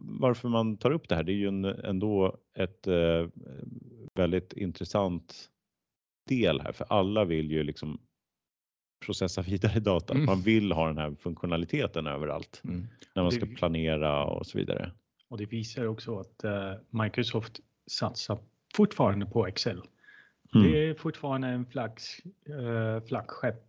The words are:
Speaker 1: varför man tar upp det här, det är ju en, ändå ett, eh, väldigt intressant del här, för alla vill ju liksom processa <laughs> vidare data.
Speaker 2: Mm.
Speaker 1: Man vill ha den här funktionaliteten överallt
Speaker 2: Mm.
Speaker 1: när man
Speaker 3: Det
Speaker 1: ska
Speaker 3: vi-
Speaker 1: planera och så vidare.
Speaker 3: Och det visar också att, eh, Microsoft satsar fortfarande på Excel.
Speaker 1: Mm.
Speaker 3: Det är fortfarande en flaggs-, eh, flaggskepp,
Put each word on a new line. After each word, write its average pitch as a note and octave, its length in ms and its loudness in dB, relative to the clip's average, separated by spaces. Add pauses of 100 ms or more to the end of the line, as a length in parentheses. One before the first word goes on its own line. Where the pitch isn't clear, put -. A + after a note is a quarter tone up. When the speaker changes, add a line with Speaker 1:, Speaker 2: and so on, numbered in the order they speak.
(200)
Speaker 1:
varför A#2+ 300 2
man A2 280 2
tar C3 140 2
upp E3 180 -2
det E2+ 60 2
här, D#2+ 80 2
det F2 80 -2
är G2+ 60 0
ju G2+ 100 0
en, G2 180 -2
ändå G2 720 0 (200)
ett, F#2+ 300 -6
eh, E2+ 400 4 (840)
väldigt F2+ 400 0
intressant F2+ 960 -4 (800)
del F#2+ 320 4
här, - 100 -6
för - 180 -8
alla G#2 360 4
vill D#2+ 260 0
ju D#2 120 2
liksom D2+ 360 -8 (1080)
processa F#2+ 360 -2
<laughs> E2+ 100 -6
vidare G#2 280 2
data. F#2+ 340 2
Speaker 2:
Mm. D3+ 120 4
Speaker 1:
Man F#2 160 4
vill G#2 300 4
ha D#2+ 160 2
den D#2 100 -2
här D2+ 180 -4
funktionaliteten E2+ 920 -2
överallt D2 560 -6
Speaker 2:
Mm. F2+ 240 -6 (280)
Speaker 1:
när F#2 80 2
man F2+ 60 4
Speaker 3:
Det B2 60 2
Speaker 1:
ska A2+ 100 -2
Speaker 3:
vi- G#2+ 100 -8
Speaker 1:
planera D#2 720 2
och - 220 -4
så - 100 -8
vidare. - 340 -2 (380)
Speaker 3:
Och - 80 -10
det G#2+ 80 -6
visar A2+ 400 -6
också A2 340 -6
att, - 240 -14
eh, G2 300 -4 (160)
Microsoft A2 720 -2 (280)
satsar - 520 -4 (360)
fortfarande G#2 500 4
på G2+ 220 0
Excel. F#2+ 340 -4 (720)
Speaker 1:
Mm. F3+ 160 10
Speaker 3:
Det D#3 180 4
är D#3 40 -2
fortfarande C#3 540 -4
en B2 180 -2
flaggs-, A#2 560 -8 (280)
eh, A2+ 580 0
flaggskepp, A#2 600 -4